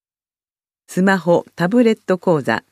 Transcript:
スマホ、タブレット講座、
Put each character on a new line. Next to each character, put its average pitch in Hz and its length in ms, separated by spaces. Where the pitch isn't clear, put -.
ス 180 140
マ 190 160
ホ、 170 260
タ 170 140
ブ 240 140
レ 226 100
ッ 214 120
ト 180 140
講 160 240
座、 113 300